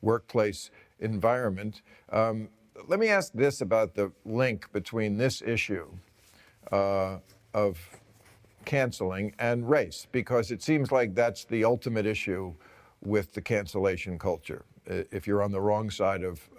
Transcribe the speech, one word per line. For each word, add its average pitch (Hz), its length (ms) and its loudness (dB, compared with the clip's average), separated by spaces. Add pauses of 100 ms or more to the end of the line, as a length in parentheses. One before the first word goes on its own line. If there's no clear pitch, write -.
workplace 110 720 0 (280)
environment. 107 800 0 (300)
Um, 110 380 0 (380)
let 185 120 2
me 220 100 4
ask 196 240 2
this 135 280 2
about 110 340 2
the 98 160 0 (120)
link 113 480 -2
between 107 460 -2
this 123 240 0
issue, 101 460 -2 (840)
uh, 98 460 0 (360)
of 98 260 0 (840)
canceling 107 720 -2
and 120 320 0
race, 110 420 0
because 120 400 0
it 107 100 -6
seems 147 300 2
like 120 220 4
that's 117 320 0
the 113 200 0
ultimate 113 400 2
issue 95 480 -2 (480)
with 101 320 0
the 98 80 -6
cancellation 95 760 0
culture, - 480 -4 (240)
i-, 90 220 -4
if 98 160 -6
you're 101 160 2
on 101 80 0
the 98 100 -2
wrong 104 280 2
side 95 340 0
of, 90 360 -8